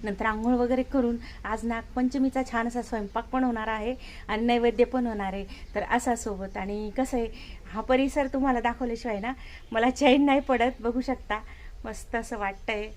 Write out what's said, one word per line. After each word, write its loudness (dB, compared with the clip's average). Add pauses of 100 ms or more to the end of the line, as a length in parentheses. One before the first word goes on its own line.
नंतर -4
आंघोळ 2
वगैरे 4
करून 2 (280)
आज -2
नागपंचमीचा 0 (100)
छान 0
असा -2
स्वयंपाक -4
पण 2
होणार 0
आहे -2 (320)
आणि 0
नैवेद्य 4
पण 2
होणार -4
आहे. -6 (300)
तर -2
असा 2
सोबत -6
आणि -4
कसं 0
आहे, 0 (440)
हा -4
परिसर 2
तुम्हाला 2
दाखवल्याशिवाय -2
ना -4 (380)
मला 4
चैन 6
नाही 6
पडत. 4
बघू 0
शकता, -4 (460)
मस्त -8
असं -4
वाटतंय. -4